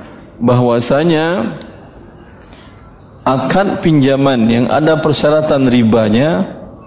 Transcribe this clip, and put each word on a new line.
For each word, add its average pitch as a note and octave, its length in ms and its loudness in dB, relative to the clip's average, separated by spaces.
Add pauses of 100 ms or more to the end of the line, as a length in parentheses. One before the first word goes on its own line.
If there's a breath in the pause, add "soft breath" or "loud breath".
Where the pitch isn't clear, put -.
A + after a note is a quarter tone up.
(380 loud breath)
bahwasanya C#3+ 1040 0 (1800 loud breath)
akad C3+ 580 -2
pinjaman C3+ 640 2
yang A#2 220 0
ada D#3 300 2
persyaratan D3+ 680 0
ribanya, A#2+ 800 2 (380)